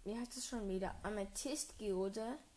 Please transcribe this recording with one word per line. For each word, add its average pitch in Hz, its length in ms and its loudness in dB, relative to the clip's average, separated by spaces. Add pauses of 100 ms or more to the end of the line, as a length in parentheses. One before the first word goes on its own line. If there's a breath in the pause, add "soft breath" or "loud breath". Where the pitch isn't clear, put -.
wie 214 140 0
heißt 240 180 -2
das 247 100 -4
schon 214 220 0
wieder? 190 340 2
Amethystgeode. 208 1400 0 (180)